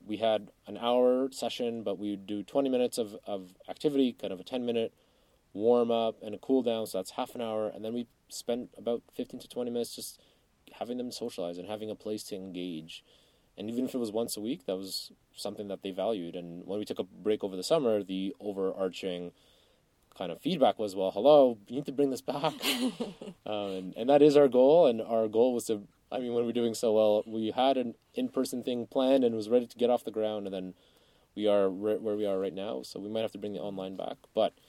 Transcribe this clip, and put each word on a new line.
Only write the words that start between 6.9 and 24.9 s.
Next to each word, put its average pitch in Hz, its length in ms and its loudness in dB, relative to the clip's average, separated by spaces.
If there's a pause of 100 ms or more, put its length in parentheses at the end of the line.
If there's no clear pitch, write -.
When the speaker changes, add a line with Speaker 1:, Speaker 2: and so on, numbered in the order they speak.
Speaker 1:
that's 95 140 -6
half - 220 -8
an 120 80 -8
hour. 107 280 -2
And 101 140 -12
then 113 100 -6
we 120 140 -4 (220)
spent 120 480 -6
about 117 240 -4 (120)
fifteen - 260 -10
to - 80 -18
twenty 123 240 -6
minutes 120 240 -4
just - 240 -14 (540)
having 123 240 -8
them 127 140 -6
socialize 90 460 -8
and 90 100 -12
having 107 220 -8
a 104 60 -6
place 107 280 -8
to - 120 -10
engage. 90 680 -10 (540)
And 104 120 -8
even 123 160 -4
if 131 100 -8
it 127 40 -2
was 113 120 -4
once 113 240 -4
a 104 60 -10
week, 123 240 -6
that 95 100 -2
was 95 360 -10 (240)
something 104 340 -10
that 95 120 -8
they 98 100 -8
valued. 92 440 -4
And 87 300 -12
when 98 120 -6
we 107 80 -4
took - 140 -8
a 107 40 -2
break 95 400 -2
over 95 120 -6
the 92 80 -6
summer, 117 400 2
the 95 360 -4
overarching 95 920 -4 (840)
kind 90 140 -6
of 82 100 -10
feedback 135 380 2
was, 101 160 -4
"Well, 95 160 0
hello, 127 460 8 (100)
you 120 80 -10
need 147 100 -6
to 147 60 -10
bring 139 180 2
this 127 120 -6
back." 143 380 -4
Speaker 2:
<laughs> - 40 -10 (840)
Speaker 1:
Um, 104 240 -4
and, 95 260 -6
and 117 140 -2
that 143 140 10
is 147 120 10
our 143 120 10
goal. 135 400 8
And 113 140 2